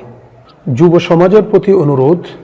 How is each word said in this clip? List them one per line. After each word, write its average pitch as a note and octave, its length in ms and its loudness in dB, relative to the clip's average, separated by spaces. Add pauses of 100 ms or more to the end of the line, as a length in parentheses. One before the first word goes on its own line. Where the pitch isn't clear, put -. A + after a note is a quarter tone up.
(760)
যুব E3 160 2 (160)
সমাজের F#3 420 2
প্রতি G3 200 0 (120)
অনুরোধ, C#3+ 380 0 (220)